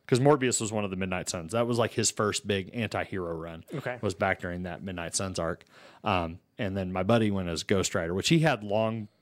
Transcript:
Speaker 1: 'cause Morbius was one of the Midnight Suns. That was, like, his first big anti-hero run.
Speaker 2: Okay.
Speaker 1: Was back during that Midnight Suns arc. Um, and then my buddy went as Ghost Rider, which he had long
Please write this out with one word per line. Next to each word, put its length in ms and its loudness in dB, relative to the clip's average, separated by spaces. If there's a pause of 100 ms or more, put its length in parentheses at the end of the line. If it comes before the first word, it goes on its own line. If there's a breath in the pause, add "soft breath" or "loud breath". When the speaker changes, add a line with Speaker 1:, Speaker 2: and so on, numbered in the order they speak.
Speaker 1:
'cause 120 4
Morbius 400 4
was 120 -4
one 120 -2
of 60 -2
the 80 -4
Midnight 320 -2
Suns. 240 -8
That 140 2
was, 100 2
like, 160 2
his 160 2
first 380 0
big 260 -2
anti-hero 640 -4
run. 280 -10 (100)
Speaker 2:
Okay. 280 -8
Speaker 1:
Was 140 -2
back 240 2
during 240 -4
that 200 -8
Midnight 320 -8
Suns 220 -2
arc. 260 -2 (400 loud breath)
Um, 360 0 (180)
and 180 -2
then 160 -2
my 120 0
buddy 280 4
went 180 -2
as 140 -4
Ghost 300 2
Rider, 220 0
which 140 0
he 100 6
had 240 2
long 440 -2 (140)